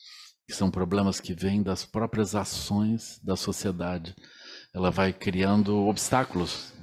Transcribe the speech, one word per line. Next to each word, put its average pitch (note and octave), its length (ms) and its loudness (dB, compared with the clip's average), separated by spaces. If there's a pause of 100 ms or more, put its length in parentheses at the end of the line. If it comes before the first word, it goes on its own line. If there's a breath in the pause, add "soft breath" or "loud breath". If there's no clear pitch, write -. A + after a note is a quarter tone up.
(460 loud breath)
que - 80 -10
são F#2+ 160 0
problemas F#2 500 2
que - 140 -8
vêm G2 280 0
das F#2 220 -2
próprias A2 500 -2
ações G#2 880 -2
da F#2+ 140 0
sociedade. F2+ 800 -4 (580 loud breath)
Ela F2+ 180 2
vai F#2+ 220 2
criando G2+ 720 4
obstáculos G#2 840 0 (100)